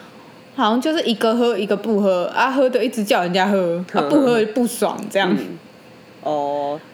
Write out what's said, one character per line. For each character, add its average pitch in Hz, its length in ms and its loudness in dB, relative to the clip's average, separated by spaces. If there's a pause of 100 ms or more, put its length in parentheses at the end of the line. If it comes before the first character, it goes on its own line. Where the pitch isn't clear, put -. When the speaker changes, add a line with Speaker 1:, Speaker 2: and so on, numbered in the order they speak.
(540)
Speaker 1:
好 233 160 0
像 240 120 2
就 311 140 0
是 330 80 0
一 226 100 0
个 220 200 0
喝 233 240 2
一 202 80 -2
个 202 120 0
不 208 240 0
喝， 185 240 2 (100)
啊， 254 160 2
喝 262 180 2
的 226 140 0
一 262 60 0
直 220 140 -4
叫 202 180 2
人 175 120 -2
家 190 140 2
喝， 185 300 0 (160)
啊， - 80 0
Speaker 2:
嗯。 285 80 -2
Speaker 1:
不 294 80 4
喝 240 260 4
就 214 80 -2
不 240 160 0
爽 - 320 -2 (100)
这 - 80 -4
样。 190 140 2
Speaker 2:
嗯。 170 260 -4 (680)
哦， 147 560 -4 (140)